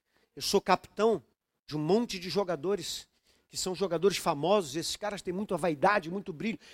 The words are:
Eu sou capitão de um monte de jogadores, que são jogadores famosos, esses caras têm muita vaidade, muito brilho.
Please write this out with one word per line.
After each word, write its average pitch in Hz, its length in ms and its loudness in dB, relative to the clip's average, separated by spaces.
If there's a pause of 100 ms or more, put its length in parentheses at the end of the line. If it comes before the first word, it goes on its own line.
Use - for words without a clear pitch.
(360)
Eu 143 80 -10
sou - 180 4
capitão 202 600 2 (420)
de 143 100 -10
um 156 40 -2
monte 185 400 2
de 180 100 -10
jogadores, 175 800 -4 (420)
que - 80 -14
são 185 160 -4
jogadores 170 440 2
famosos, 160 580 2
esses 160 200 -4
caras 202 280 -8
têm 180 100 -6
muita 190 240 -4
vaidade, 165 540 2
muito 190 200 -8
brilho. 170 280 -6 (140)